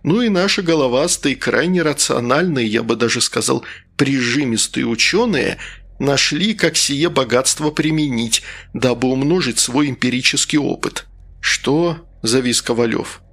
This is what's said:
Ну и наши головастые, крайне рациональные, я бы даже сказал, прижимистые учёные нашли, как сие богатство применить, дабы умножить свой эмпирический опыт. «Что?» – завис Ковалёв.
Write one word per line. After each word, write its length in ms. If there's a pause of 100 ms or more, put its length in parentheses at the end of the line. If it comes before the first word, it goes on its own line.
Ну 180
и 80
наши 320
головастые, 720
крайне 460
рациональные, 840
я 160
бы 140
даже 240
сказал, 440 (320)
прижимистые 880
учёные 720 (400)
нашли, 560
как 220
сие 340
богатство 600
применить, 720 (300)
дабы 360
умножить 500
свой 320
эмпирический 680
опыт. 480 (340)
«Что?» – 580 (240)
завис 400
Ковалёв. 580 (120)